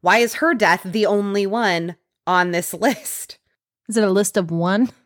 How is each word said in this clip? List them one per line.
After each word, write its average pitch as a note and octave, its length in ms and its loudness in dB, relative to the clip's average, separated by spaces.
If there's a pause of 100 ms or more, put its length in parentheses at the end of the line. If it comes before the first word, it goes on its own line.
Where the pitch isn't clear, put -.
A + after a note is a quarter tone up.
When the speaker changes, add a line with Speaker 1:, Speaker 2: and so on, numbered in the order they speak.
Speaker 1:
Why F#3 180 4
is A#3 160 0
her E4 180 0
death F#3 320 2
the G3+ 220 0
only G3+ 400 0
one F3+ 480 -2 (320)
on F3+ 240 2
this E3+ 220 -4
<laughs> - 20 -10
list? - 640 -6 (500)
Speaker 2:
Is G#3+ 80 -2
it A3 60 2
a G3 80 2
list G3+ 260 0
of F3 140 -2
one? F#3 400 0 (140)